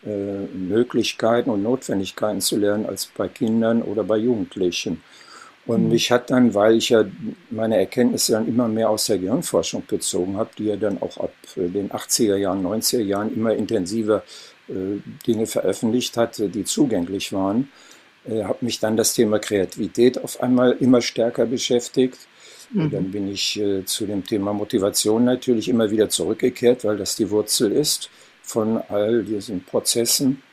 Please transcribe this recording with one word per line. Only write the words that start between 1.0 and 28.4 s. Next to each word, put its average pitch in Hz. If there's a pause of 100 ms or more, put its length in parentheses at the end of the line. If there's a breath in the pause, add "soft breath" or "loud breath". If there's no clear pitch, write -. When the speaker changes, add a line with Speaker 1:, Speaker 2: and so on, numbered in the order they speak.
Speaker 1:
und 101
Notwendigkeiten 104
zu -
lernen 104
als -
bei 95
Kindern 113
oder 104
bei 107
Jugendlichen. 98 (640 loud breath)
Und 110
Speaker 2:
Mhm. -
Speaker 1:
mich -
hat 120
dann, 123
weil 107
ich 113
ja 110 (440)
meine 110
Erkenntnisse 120
dann 110
immer 120
mehr 110
aus 107
der 104
Gehirnforschung 95
bezogen 95
habe, 107
die 107
ja 107
dann 101
auch -
ab, - (240)
äh, 90
den 98
achtziger 107
Jahren, 98
neunziger 110
Jahren 101
immer 110
intensiver, 107 (440 loud breath)
äh, 101 (260)
Dinge 110
veröffentlicht 113
hatte, 113
die 92
zugänglich 95
waren, 101 (560 loud breath)
äh, 110
hat 104
mich 117
dann 110
das 110
Thema 107
Kreativität 107
auf -
einmal 123
immer 127
stärker 117
beschäftigt. 127 (560 loud breath)
Und 165
Speaker 2:
Mhm. 139
Speaker 1:
dann 95
bin 98
ich, -
äh, 98
zu -
dem 98
Thema 101
Motivation 104
natürlich 123
immer 113
wieder 107
zurückgekehrt, 120
weil 107
das 95
die 101
Wurzel 104
ist - (360 soft breath)